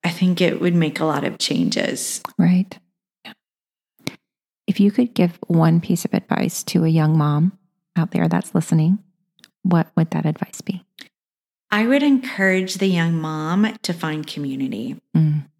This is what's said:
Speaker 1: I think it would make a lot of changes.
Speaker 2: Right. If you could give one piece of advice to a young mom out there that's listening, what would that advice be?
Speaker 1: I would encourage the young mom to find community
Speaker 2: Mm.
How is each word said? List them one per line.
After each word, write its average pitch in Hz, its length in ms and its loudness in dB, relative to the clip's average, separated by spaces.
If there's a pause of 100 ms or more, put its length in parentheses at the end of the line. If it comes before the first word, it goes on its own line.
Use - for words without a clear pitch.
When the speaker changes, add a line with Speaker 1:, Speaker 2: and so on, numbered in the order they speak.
Speaker 1:
I 175 60 -2
think 180 320 0
it - 220 0
would 175 120 2
make 160 240 0
a 160 60 -2
lot 143 200 -2
of - 140 -6
changes. - 840 -2 (160)
Speaker 2:
Right. 180 400 2 (1900)
If - 140 0
you 202 100 6
could 240 240 0
give 175 320 0
one 165 340 4
piece 175 240 -2
of - 80 -4
advice - 520 -2
to 175 200 0
a 160 40 2
young 160 280 2
mom 151 360 2 (440)
out 165 140 -2
there 170 180 0
that's - 260 -2
listening, 165 440 2 (640)
what 175 340 2
would 165 140 0
that 160 160 -4
advice - 340 -6
be? 185 240 -10 (840)
Speaker 1:
I 214 160 0
would 277 160 2
encourage 190 720 0
the 190 120 -2
young 170 340 2
mom 156 640 -4
to 180 100 -6
find 156 340 -6
community 135 760 -8 (160)
Speaker 2:
Mm. 151 300 2 (140)